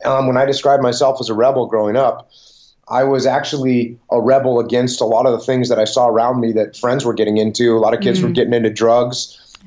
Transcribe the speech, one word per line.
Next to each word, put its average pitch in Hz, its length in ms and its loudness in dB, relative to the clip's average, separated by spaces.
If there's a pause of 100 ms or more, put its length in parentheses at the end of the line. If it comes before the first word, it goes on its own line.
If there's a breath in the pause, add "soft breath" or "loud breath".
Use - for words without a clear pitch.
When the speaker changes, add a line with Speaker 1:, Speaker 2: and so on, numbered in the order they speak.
Speaker 1:
Um, 135 220 0
when 127 120 0
I 135 80 2
described 139 360 2
myself 131 380 0
as - 80 -8
a 110 60 -4
rebel 123 320 0
growing 107 300 -2
up, 127 340 -2 (600 soft breath)
I 127 140 0
was 135 220 0
actually 127 720 -2 (120)
a 120 80 0
rebel 127 420 2
against 123 420 -2
a - 20 0
lot 113 220 2
of 135 60 2
the - 120 -4
things 123 240 -2
that 113 100 0
I 110 60 4
saw 120 240 0
around 120 320 0
me 113 120 -2
that 107 220 -2
friends 123 300 -2
were 117 80 -2
getting 107 240 0
into. 113 400 2
A 113 40 2
lot 110 120 2
of 113 80 0
kids 95 220 0
were 90 80 0
Speaker 2:
Mm. - 40 -2
Speaker 1:
getting 123 200 0
into 113 160 2
drugs 117 680 0 (300 loud breath)